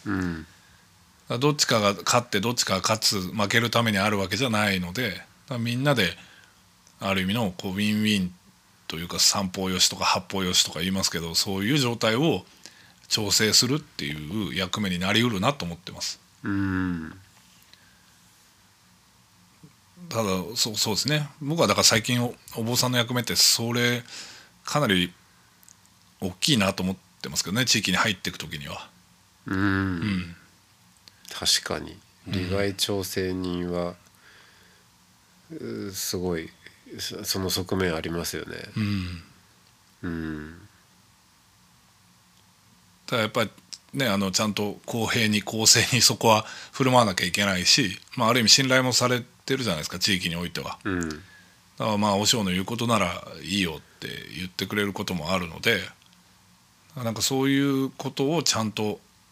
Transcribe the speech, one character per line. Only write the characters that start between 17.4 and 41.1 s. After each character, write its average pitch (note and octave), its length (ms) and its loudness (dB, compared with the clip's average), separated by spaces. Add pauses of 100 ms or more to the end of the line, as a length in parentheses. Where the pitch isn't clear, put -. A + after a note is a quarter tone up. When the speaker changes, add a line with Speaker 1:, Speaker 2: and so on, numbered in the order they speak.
Speaker 2:
た A2+ 140 -2
だ、 - 20 0 (300)
そ B2 160 -2
う、 G#2+ 60 -6
そ A2 160 0
う - 20 -2
で F#2 60 -2
す - 80 -2
ね。 D3 200 0 (120)
僕 D3+ 200 0
は A#2+ 60 4
だ G2 80 6
か G2 60 2
ら F#2+ 40 8
最 A2+ 200 6
近 B2 180 0
お-、 A#2+ 120 -2 (220)
お A#2 60 -4
坊 A#2 140 0
さ B2+ 100 2
ん B2 60 0
の B2 60 2
役 A#2 140 0
目 B2 100 0
っ - 20 -6
て、 F#2 100 -4
そ A#2 380 4
れ、 A#2+ 320 2 (600)
か - 140 0
な C#3+ 80 2
り F2+ 260 2 (1080)
大 F#2+ 100 -6 (100)
き - 140 2
い - 20 4
な G2 160 2
と F#2+ 120 -4
思 F#2+ 80 -2
っ - 40 -8 (240)
て C2 80 -8
ま D2+ 80 -8
す - 60 0
け E2 80 -8
ど G2 60 -4
ね、 B2+ 80 2
地 A#2 160 0
域 F#2+ 100 0
に F2+ 60 2
入 G#2+ 160 2
っ F#2 40 -8
て - 140 -8
い - 20 -6
く - 60 -12
と - 80 -10
き D2 120 -10
に C#2 100 -12
は。 G2 200 -12 (580)
Speaker 1:
う G2 100 -2
ん。 - 20 0
Speaker 2:
う - 20 0 (440)
ん。 F2+ 320 -4 (960)
Speaker 1:
確 - 320 0
か D#2 160 -4
に。 D#2 180 -12 (300)
Speaker 2:
う - 20 -6
ん。 - 20 -6
Speaker 1:
利 F#2 160 -2
害 G2 280 0
調 G2+ 260 -2
整 F#2 320 -2
人 F2+ 380 -2
は、 F2 240 -4 (1500)
う-、 A2+ 400 -10
す - 260 -6
ご F2+ 220 -2
い D#2+ 100 -8 (500)
そ-、 G2+ 260 -10
そ G2+ 140 -2
の F#2 120 -2
側 F#2+ 260 -2
面 F2+ 180 2
あ D#2+ 60 -2
り E2 100 -6
ま E2+ 140 -2
す - 120 -6
よ D#2 80 -8
ね。 - 120 -10 (200)
Speaker 2:
う A2+ 40 0
ん。 F#2 420 -2 (800)
Speaker 1:
う F2+ 60 -6
ん。 D#2+ 600 -8 (2500)